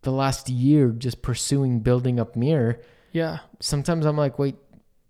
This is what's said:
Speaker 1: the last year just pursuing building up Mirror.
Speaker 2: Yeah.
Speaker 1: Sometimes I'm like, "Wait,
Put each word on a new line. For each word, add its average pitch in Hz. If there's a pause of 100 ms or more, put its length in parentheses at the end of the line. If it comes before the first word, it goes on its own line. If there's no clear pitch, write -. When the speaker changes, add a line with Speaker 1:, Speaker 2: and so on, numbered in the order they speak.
Speaker 1:
the 131
last 135
year 131
just 120
pursuing 127
building 123
up -
Mirror. 120 (320)
Speaker 2:
Yeah. 160 (200)
Speaker 1:
Sometimes 151
I'm 151
like, 143
"Wait, 139 (540)